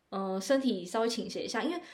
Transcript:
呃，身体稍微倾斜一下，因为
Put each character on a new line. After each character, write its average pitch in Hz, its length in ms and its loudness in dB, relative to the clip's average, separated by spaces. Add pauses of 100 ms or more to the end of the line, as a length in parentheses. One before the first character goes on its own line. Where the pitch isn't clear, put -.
呃， 190 300 -2
身 269 220 4
体 202 240 2
稍 220 160 0
微 233 80 4
倾 - 200 -2
斜 - 140 -4
一 - 40 -4
下， 226 160 -2
因 294 80 0
为 359 100 -4 (120)